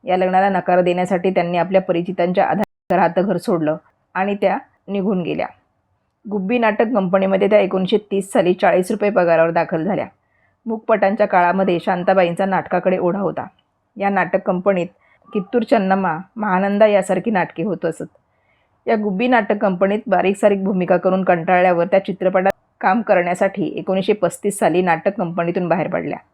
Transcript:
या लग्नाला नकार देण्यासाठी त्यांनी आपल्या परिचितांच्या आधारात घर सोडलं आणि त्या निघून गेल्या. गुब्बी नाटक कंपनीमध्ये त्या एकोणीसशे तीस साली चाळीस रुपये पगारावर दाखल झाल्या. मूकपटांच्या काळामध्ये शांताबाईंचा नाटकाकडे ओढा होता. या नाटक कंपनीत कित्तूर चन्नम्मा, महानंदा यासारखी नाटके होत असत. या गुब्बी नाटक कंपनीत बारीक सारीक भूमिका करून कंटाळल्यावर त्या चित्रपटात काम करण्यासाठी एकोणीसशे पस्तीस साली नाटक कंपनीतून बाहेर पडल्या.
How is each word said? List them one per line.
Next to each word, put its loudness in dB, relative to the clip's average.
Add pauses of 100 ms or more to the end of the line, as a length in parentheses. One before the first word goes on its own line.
या 0
लग्नाला 2
नकार 2
देण्यासाठी 0
त्यांनी 0
आपल्या 2
परिचितांच्या 0
आधारात 0
घर 0
सोडलं -2 (380)
आणि -2
त्या 0 (300)
निघून -2
गेल्या. -4 (840)
गुब्बी -2
नाटक 0
कंपनीमध्ये 0
त्या 4
एकोणीसशे 0
तीस -6
साली 2
चाळीस 2
रुपये 0
पगारावर 2
दाखल -2
झाल्या. -2 (600)
मूकपटांच्या 0
काळामध्ये 2
शांताबाईंचा 0
नाटकाकडे -2
ओढा 0
होता. -4 (500)
या -2
नाटक 0
कंपनीत 0 (460)
कित्तूर -2
चन्नम्मा, 0 (180)
महानंदा 2
यासारखी 2
नाटके -2
होत -4
असत. -4 (840)
या 2
गुब्बी -2
नाटक 2
कंपनीत 0
बारीक 0
सारीक 2
भूमिका 0
करून 0
कंटाळल्यावर 2
त्या 2
चित्रपटात 0 (300)
काम 2
करण्यासाठी 0
एकोणीसशे -2
पस्तीस -2
साली 2
नाटक 0
कंपनीतून -4
बाहेर 0
पडल्या. -6 (160)